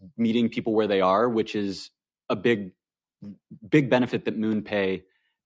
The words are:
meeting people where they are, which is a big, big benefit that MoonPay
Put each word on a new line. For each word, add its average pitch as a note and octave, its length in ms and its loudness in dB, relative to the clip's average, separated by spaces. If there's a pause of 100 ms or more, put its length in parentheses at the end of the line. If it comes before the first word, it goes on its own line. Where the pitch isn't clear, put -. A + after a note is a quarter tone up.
(160)
meeting A2+ 340 2
people A2+ 240 -4
where G#2+ 120 2
they G2 140 2
are, F#2+ 280 4
which A2 260 -2
is G2 360 -6 (380)
a A#2+ 80 -2
big, G2+ 360 0 (920)
big C#3+ 220 4
benefit B2 380 2
that G#2+ 120 -4
MoonPay G#2 640 -2 (440)